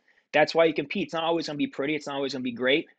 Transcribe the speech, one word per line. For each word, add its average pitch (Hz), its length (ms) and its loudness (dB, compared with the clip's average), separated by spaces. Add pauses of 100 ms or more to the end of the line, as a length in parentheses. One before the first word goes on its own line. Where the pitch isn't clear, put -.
(340)
that's 151 220 4
why 165 100 6
you 160 80 2
compete. 151 320 -4
It's - 80 -10
not 165 100 -4
always 165 240 0
gonna 151 100 -6
be 135 100 0
pretty. 139 280 -4
It's 147 120 -8
not 143 80 -6
always 139 180 -4
gonna 127 100 -6
be 127 100 -4
great. 127 340 2 (120)